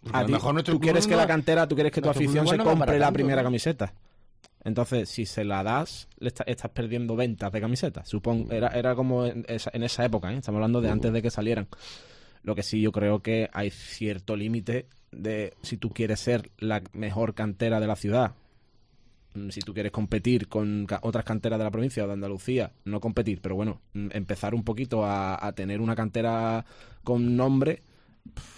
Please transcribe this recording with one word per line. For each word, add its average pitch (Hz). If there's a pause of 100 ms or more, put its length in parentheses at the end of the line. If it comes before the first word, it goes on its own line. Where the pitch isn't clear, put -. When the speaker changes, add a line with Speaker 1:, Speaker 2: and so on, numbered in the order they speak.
Speaker 1:
Porque 117
a 127
Speaker 2:
a -
Speaker 1:
lo 117
Speaker 2:
ti, 135
Speaker 1:
mejor -
nuestro 160
Speaker 2:
tú 147
quieres 160
Speaker 1:
club 208
Speaker 2:
que 170
Speaker 1:
no, 170
Speaker 2:
la 156
cantera, 160
tú 151
quieres 147
que 160
tu 135
Speaker 1:
nuestro 117
club 139
Speaker 2:
afición 151
Speaker 1:
igual 175
Speaker 2:
se 214
Speaker 1:
no 220
va 160
para 160
Speaker 2:
compre 143
la 147
Speaker 1:
tanto, 143
Speaker 2:
primera 135
Speaker 1:
¿no? 123
Speaker 2:
camiseta. 123 (680)
Entonces, 113
si 110
se -
la 98
das, 127 (120)
le 123
esta-, -
estás 117
perdiendo 117
ventas 113
de 107
camisetas. 127
Supon-, 113
Speaker 3:
Mm. -
Speaker 2:
era, 117
era 120
como 123
en 117
esa, 113
en 117
esa 120
época, 101
¿eh? -
Estamos 107
hablando 117
de 117
Speaker 3:
Ujú. 104
Speaker 2:
antes 110
de 113
que 113
salieran. 107 (800)
Lo 104
que 95
sí, -
yo 107
creo 104
que 113
hay 101
cierto 104
límite 113 (260)
de 104
si -
tú 117
quieres 107
ser 120
la 107 (100)
mejor 107
cantera 110
de 107
la 107
ciudad, 110 (1000)
mm, 101
si 101
tú 104
quieres 104
competir 110
con 104
ca-, 98
otras 113
canteras 110
de 110
la 107
provincia 110
o -
de 101
Andalucía, 101 (140)
no 101
competir, 110
pero 92
bueno, 104 (140)
mm, 101
empezar 101
un 117
poquito 117
a, 98
a 101
tener 101
una 113
cantera 113 (360)
con 120
nombre, 135 (540)
pf, -